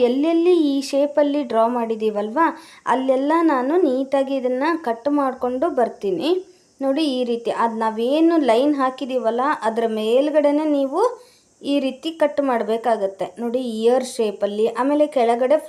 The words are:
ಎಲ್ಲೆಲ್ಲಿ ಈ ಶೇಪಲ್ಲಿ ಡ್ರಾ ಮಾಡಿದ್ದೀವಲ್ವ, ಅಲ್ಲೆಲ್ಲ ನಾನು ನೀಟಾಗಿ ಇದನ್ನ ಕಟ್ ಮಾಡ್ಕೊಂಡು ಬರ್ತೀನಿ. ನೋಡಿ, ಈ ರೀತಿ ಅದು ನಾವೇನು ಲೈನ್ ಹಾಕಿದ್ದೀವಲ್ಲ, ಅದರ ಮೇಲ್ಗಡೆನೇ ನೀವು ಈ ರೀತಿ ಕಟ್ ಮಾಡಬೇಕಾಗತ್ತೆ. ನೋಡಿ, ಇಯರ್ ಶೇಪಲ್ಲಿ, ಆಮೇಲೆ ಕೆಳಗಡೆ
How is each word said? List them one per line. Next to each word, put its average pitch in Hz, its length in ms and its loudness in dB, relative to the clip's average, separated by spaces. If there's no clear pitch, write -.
ಎಲ್ಲೆಲ್ಲಿ 330 460 2
ಈ - 20 0
ಶೇಪಲ್ಲಿ 285 600 2
ಡ್ರಾ 226 120 4
ಮಾಡಿದ್ದೀವಲ್ವ, 220 640 -2
ಅಲ್ಲೆಲ್ಲ 262 400 0
ನಾನು 269 240 0
ನೀಟಾಗಿ 269 560 0
ಇದನ್ನ 254 220 -2
ಕಟ್ 233 220 -4
ಮಾಡ್ಕೊಂಡು 254 500 -2
ಬರ್ತೀನಿ. 214 520 -2
ನೋಡಿ, 277 200 0
ಈ - 20 0
ರೀತಿ 233 220 -4
ಅದು 220 180 -4
ನಾವೇನು 269 540 2
ಲೈನ್ 277 300 2
ಹಾಕಿದ್ದೀವಲ್ಲ, 254 640 -2
ಅದರ 226 180 -2
ಮೇಲ್ಗಡೆನೇ 285 680 2
ನೀವು 277 240 0
ಈ 285 160 -2
ರೀತಿ 262 240 -6
ಕಟ್ 294 280 0
ಮಾಡಬೇಕಾಗತ್ತೆ. 220 760 -2
ನೋಡಿ, 247 180 -2
ಇಯರ್ 240 400 2
ಶೇಪಲ್ಲಿ, 208 500 -2
ಆಮೇಲೆ 294 240 2
ಕೆಳಗಡೆ 247 520 2